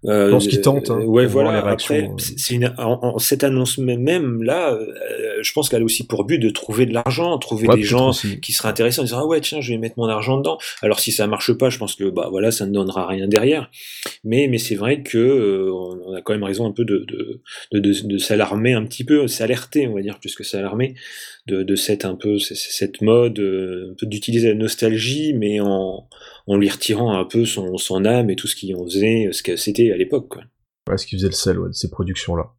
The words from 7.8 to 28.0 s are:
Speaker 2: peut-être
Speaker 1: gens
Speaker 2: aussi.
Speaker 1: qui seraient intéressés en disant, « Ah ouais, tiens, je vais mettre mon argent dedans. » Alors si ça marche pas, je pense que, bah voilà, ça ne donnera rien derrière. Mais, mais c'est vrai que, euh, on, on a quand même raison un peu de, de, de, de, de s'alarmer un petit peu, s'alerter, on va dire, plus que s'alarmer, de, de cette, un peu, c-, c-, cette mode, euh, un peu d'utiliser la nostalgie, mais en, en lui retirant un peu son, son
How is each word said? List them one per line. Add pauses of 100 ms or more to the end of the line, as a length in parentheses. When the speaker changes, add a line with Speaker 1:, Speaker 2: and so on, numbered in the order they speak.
Speaker 2:
peut-être
Speaker 1:
gens
Speaker 2:
aussi.
Speaker 1:
qui
seraient
intéressés
en
disant, «
Ah
ouais,
tiens,
je
vais
mettre
mon
argent
dedans. » (240)
Alors
si
ça
marche
pas,
je
pense
que,
bah
voilà,
ça
ne
donnera
rien
derrière. (540)
Mais,
mais
c'est
vrai
que,
euh,
on,
on
a
quand
même
raison
un
peu
de,
de, (300)
de,
de,
de
s'alarmer
un
petit
peu,
s'alerter,
on
va
dire,
plus
que
s'alarmer, (520)
de,
de
cette,
un
peu,
c-,
c-,
cette
mode,
euh,
un
peu
d'utiliser
la
nostalgie,
mais
en, (400)
en
lui
retirant
un
peu
son,
son